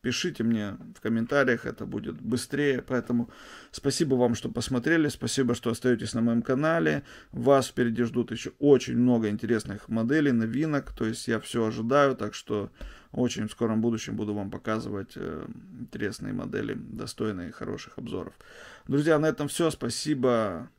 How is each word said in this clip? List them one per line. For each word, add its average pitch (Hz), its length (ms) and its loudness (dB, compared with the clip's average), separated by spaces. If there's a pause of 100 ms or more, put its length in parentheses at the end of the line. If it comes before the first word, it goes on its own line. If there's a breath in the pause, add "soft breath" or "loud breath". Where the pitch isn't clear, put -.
пишите - 420 -2
мне 107 320 0 (200)
в - 40 -20
комментариях, 117 640 0
это 117 220 -8
будет - 340 -6
быстрее. 131 640 0
Поэтому 120 480 -2 (400 loud breath)
спасибо 143 460 0
вам, 120 180 4
что 131 140 -6
посмотрели, 147 600 2
спасибо, 123 460 0
что 120 160 -2
остаетесь 117 440 0
на 117 80 0
моем 117 200 4
канале. 156 600 0 (300 loud breath)
Вас 135 360 6
впереди 120 360 0
ждут 120 280 -2
еще - 260 -8
очень 131 380 6
много 120 320 4
интересных 107 600 -2
моделей, 131 440 2
новинок. 131 600 0
То - 140 -4
есть 117 220 -4
я 113 100 0
все 113 280 -2
ожидаю, 120 500 2
так 107 180 -6
что 104 360 -4 (420 loud breath)
очень 117 340 -2
в 104 60 -8
скором 110 280 0
будущем 110 360 -2
буду 104 180 -4
вам 101 160 -6
показывать, 104 680 -6
э, 82 300 -8 (340)
интересные - 520 -6
модели, 98 420 -4
достойные 92 800 -6
хороших - 460 -10
обзоров. - 340 -8 (560 loud breath)
Друзья, 147 320 4
на 156 80 2
этом 147 180 -2
все. 160 240 0
Спасибо. 120 1000 0 (100)